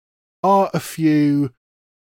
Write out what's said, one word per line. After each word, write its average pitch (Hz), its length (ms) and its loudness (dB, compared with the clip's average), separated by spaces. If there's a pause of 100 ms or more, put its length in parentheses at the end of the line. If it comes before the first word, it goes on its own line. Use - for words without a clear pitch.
(440)
are 196 300 2
a 160 60 -2
few 147 760 0 (480)